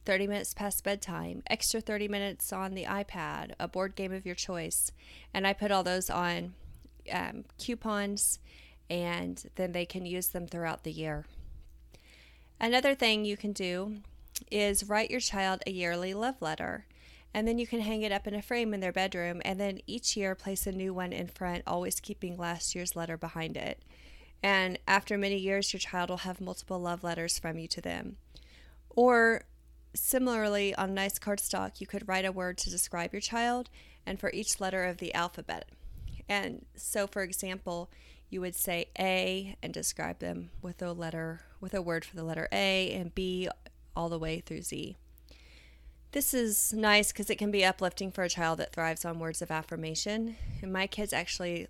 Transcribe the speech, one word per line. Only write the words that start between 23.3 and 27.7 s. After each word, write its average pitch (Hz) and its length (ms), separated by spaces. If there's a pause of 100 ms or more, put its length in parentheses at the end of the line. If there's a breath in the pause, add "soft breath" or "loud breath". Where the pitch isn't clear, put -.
it. - 260 (580 loud breath)
And 190 460
after 196 300
many 196 200
years, 196 360
your 190 80
child 180 280
will 180 80
have 185 220
multiple 185 400
love 175 240
letters 170 340
from 165 220
you 165 80
to - 140